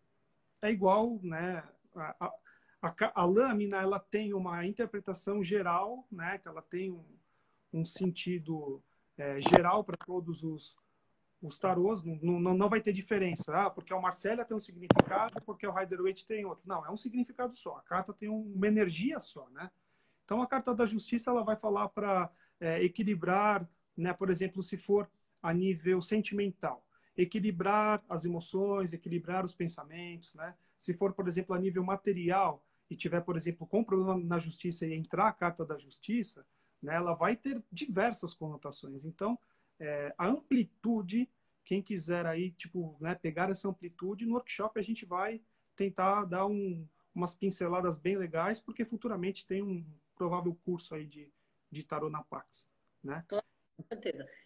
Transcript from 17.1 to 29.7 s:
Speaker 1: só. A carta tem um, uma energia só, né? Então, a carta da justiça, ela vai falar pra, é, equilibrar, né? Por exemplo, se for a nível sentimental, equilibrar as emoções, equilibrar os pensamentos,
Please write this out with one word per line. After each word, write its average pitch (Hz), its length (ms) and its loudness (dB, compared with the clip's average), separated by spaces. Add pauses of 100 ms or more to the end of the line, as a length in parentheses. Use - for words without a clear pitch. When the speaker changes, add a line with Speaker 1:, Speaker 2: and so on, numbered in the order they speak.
Speaker 1:
só. 147 220 -10
A 135 60 -18
carta 185 300 -4
tem 214 180 -10
um, 214 240 -6
uma 190 120 2
energia 214 520 2
só, 135 320 -14
né? 156 200 -12 (540)
Então, 220 160 0
a 247 60 2
carta 254 280 0
da 226 120 4
justiça, 226 440 -2
ela 240 120 2
vai 214 140 2
falar 208 320 0
pra, 190 420 0 (300)
é, 170 240 0
equilibrar, 190 840 2 (300)
né? 175 160 0
Por 190 180 0
exemplo, 185 320 0
se 190 140 -6
for 202 340 2 (320)
a 165 100 0
nível 180 500 2
sentimental, 202 840 -2 (300)
equilibrar 208 920 2
as 170 160 -4
emoções, 185 680 0
equilibrar 175 520 -4
os 180 100 -6
pensamentos, 170 800 -8